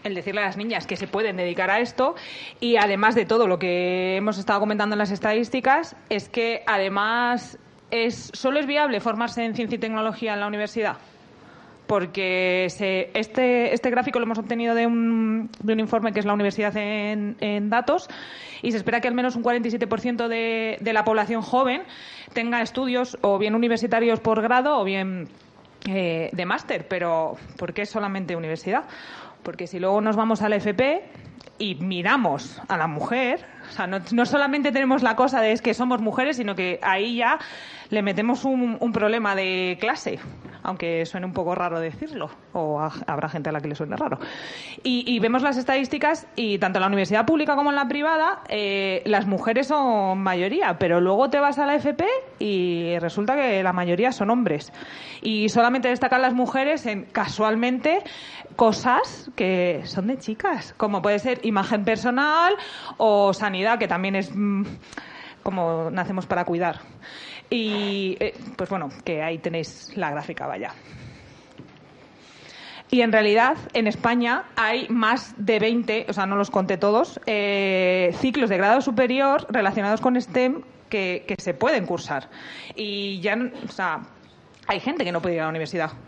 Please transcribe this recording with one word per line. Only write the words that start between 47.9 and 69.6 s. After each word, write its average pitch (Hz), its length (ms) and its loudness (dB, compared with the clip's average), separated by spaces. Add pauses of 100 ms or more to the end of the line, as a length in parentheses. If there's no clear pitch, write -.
eh, 196 560 -2
las 202 220 2
mujeres 220 400 0
son 220 560 2
mayoría, 190 560 0
pero 175 200 4
luego 196 300 4
te 285 100 2
vas 285 200 2
a 294 60 2
la 285 100 2
F 285 180 0
P 330 120 0 (340)
y 175 600 0
resulta 202 360 0
que 240 260 2
la 185 120 2
mayoría 180 380 2
son 220 200 0
hombres. 202 420 0 (480)
Y 214 280 0
solamente 240 380 4
destacan 247 340 2
las 247 120 4
mujeres 269 540 0
en, 208 180 -4
casualmente, 233 960 0 (540)
cosas 240 800 2
que 180 500 2
son 196 220 -4
de 262 100 0
chicas, 262 600 -4
como 208 240 0
puede 208 180 4
ser 247 240 -2
imagen 208 420 0
personal 285 680 2 (420)
o 202 360 6
sanidad, 202 440 0
que 220 100 0
también 190 280 0
es, 190 180 -2
mm, 202 300 0 (800)
como 165 480 0
nacemos 185 340 -4
para 175 180 0
cuidar. 170 360 -2 (680)
Y, 202 720 -2
eh, 208 140 -2 (240)
pues 185 120 -6
bueno, 170 200 -4 (160)
que 156 160 -2
ahí 165 160 -4
tenéis 165 580 -8